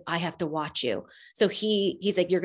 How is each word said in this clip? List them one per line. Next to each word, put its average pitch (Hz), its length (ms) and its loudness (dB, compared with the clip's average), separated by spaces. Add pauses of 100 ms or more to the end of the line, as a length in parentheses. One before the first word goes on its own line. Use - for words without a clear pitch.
"I 170 120 -2
have 170 200 -4
to 175 80 -2
watch 151 380 -4
you." 104 220 -4 (280)
So 208 140 4
he, 202 520 0
he's 190 160 0
like, 180 140 2
"You're 180 140 4